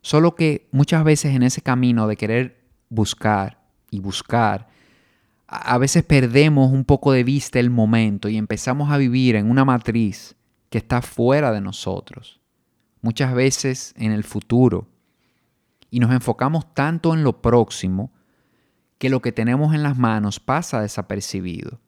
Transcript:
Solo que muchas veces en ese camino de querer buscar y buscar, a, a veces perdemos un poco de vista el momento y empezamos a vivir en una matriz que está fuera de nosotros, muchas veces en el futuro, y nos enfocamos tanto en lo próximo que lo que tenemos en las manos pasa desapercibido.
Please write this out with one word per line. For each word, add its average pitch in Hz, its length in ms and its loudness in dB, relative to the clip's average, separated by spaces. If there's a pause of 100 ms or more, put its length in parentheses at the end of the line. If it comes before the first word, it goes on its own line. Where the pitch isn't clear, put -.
Solo 160 340 2
que 156 360 -2
muchas 147 320 2
veces 151 320 2
en 127 80 2
ese 127 180 0
camino 123 460 0
de 107 100 -2
querer 117 520 -4 (200)
buscar 107 720 -2 (320)
y 101 80 -8
buscar, 101 680 -2 (800)
a, - 280 -4
a - 20 2
veces 139 260 2
perdemos 135 680 4
un 135 140 0
poco 143 260 2
de 127 120 4
vista 131 360 -2
el 120 100 2
momento 110 600 0
y 110 80 -2
empezamos 127 540 -4
a 147 60 2
vivir 127 380 2
en 104 120 0
una 131 160 4
matriz 117 720 -2 (360)
que 117 80 -2
está 120 240 -4
fuera 131 480 0
de 104 100 -4
nosotros, - 800 -10 (640)
muchas 123 320 -2
veces 131 600 -2
en 110 140 -2
el 107 120 -2
futuro, 117 640 0 (1040)
y 123 80 -2
nos 120 120 4
enfocamos 127 640 -2
tanto 160 400 -2
en 160 100 0
lo 127 180 0
próximo 110 680 0 (840)
que 131 120 -4
lo 131 120 0
que 120 100 -4
tenemos 135 440 0
en 151 80 -2
las 143 140 -2
manos 110 420 0
pasa 135 420 -4
desapercibido. 98 1080 -8